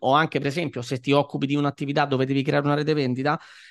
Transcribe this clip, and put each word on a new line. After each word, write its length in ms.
o 100
anche 280
per 80
esempio 340
se 180
ti 140
occupi 340
di 80
un'attività 480
dove 220
devi 180
creare 220
una 100
rete 180
vendita, 460